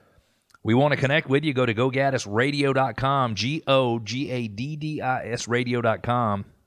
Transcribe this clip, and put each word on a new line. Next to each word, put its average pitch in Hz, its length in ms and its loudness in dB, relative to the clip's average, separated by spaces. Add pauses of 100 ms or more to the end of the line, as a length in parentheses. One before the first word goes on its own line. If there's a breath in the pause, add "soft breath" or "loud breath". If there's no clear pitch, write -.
(640 soft breath)
We 110 120 2
want 143 200 4
to - 60 -12
connect 143 280 0
with 139 160 2
you. 156 80 0
Go 127 140 0
to 113 80 2
go 123 160 0
gaddis 135 360 0
radio 139 460 0
dot 131 240 0
com, 135 380 0
G 113 320 -4
O 131 320 4
G 113 320 -6
A 123 160 -4
D 120 300 -8
D 151 240 -6
I 127 260 -2
S 113 220 -6
radio 120 340 0
dot 110 220 2
com. 113 400 0 (220)